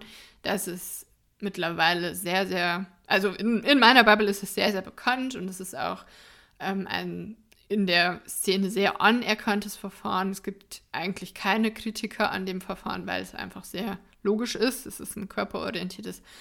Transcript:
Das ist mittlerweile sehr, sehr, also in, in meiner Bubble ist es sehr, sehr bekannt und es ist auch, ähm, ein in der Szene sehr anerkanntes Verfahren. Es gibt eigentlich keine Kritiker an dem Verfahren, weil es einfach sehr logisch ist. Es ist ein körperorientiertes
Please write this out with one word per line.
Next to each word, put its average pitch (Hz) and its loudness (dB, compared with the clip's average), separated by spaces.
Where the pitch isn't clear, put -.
Das 190 -2
ist - -10
mittlerweile 170 0
sehr, 185 0
sehr, 175 0
also 196 2
in, 214 0
in 277 6
meiner 240 10
Bubble 208 8
ist 196 -2
es - -8
sehr, 196 2
sehr 190 -2
bekannt 254 -4
und 185 -6
es 185 -12
ist 185 -10
auch, 180 -6
ähm, 196 -4
ein 175 -6
in 202 2
der 175 4
Szene 190 0
sehr 196 2
anerkanntes 208 2
Verfahren. 190 -4
Es 196 -8
gibt - -12
eigentlich 180 -6
keine 220 0
Kritiker - -4
an 190 -4
dem 185 -6
Verfahren, 180 -8
weil 92 -4
es 185 -14
einfach 185 -12
sehr 196 -8
logisch 220 0
ist. 247 0
Es - -12
ist - -10
ein 196 -10
körperorientiertes 185 -6